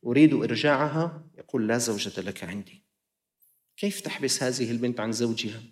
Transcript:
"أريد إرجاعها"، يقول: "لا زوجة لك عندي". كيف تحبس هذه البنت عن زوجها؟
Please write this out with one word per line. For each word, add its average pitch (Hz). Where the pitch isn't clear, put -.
"أريد 143
إرجاعها"، 147
يقول: 110
"لا 117
زوجة 104
لك 92
عندي". 95
كيف 202
تحبس -
هذه 123
البنت 120
عن 110
زوجها؟ 110